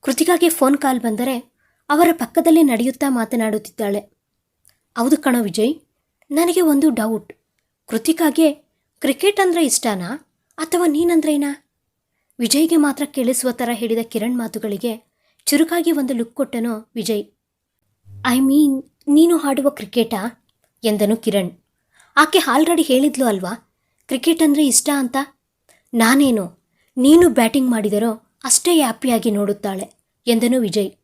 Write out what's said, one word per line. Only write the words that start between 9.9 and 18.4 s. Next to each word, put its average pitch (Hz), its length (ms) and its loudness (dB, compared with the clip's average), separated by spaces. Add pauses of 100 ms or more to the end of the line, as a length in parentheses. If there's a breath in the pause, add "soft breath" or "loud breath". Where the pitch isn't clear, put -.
ಅಥವಾ 339 280 -2
ನೀನಂದ್ರೇನಾ? 302 800 0 (760)
ವಿಜಯ್ಗೆ 302 360 0
ಮಾತ್ರ 294 280 0
ಕೇಳಿಸುವ 254 460 -4
ಥರ 240 220 -4
ಹೇಳಿದ 226 300 -2
ಕಿರಣ್ 226 360 -4
ಮಾತುಗಳಿಗೆ 220 680 -8 (360)
ಚುರುಕಾಗಿ 330 480 0
ಒಂದು 277 220 -2
ಲುಕ್ 233 200 -6
ಕೊಟ್ಟನು 233 600 -6
ವಿಜಯ್. 208 300 -4 (1120)
"I 262 40 2